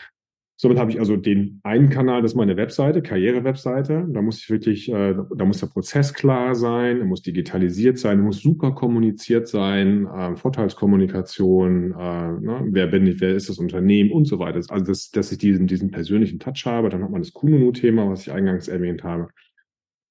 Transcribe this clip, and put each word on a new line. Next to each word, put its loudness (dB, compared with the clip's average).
Somit 4
habe 0
ich -4
also 2
den 0
einen 4
Kanal, 0
das 0
ist -10
meine 2
Webseite, 0
Karriere-Webseite. -2
Da -2
muss -2
ich -18
wirklich, -2
äh, 0
da -2
muss 2
der -4
Prozess -2
klar 0
sein, 0
er -2
muss -4
digitalisiert 0
sein, 2
er 4
muss -2
super 2
kommuniziert 0
sein, 0
ähm, -4
Vorteilskommunikation, 0
äh, -6
ne? -6
Wer 2
bin 4
ich, 0
wer 2
ist -4
das -8
Unternehmen 2
und 4
so -2
weiter. -4
Also -2
dass, -4
dass -4
ich -8
diesen, 2
diesen -2
persönlichen -2
Touch -10
habe, 0
dann -4
hat -8
man -4
das -12
Kununu-Thema, 2
was -6
ich -14
eingangs -2
erwähnt -4
habe. -6